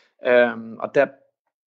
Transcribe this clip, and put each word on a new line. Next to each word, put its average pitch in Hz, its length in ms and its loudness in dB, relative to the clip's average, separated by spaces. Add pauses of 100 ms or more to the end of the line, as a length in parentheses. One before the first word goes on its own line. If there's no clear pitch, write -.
(260)
øhm, 117 520 0
og - 160 -8
der 139 120 2 (600)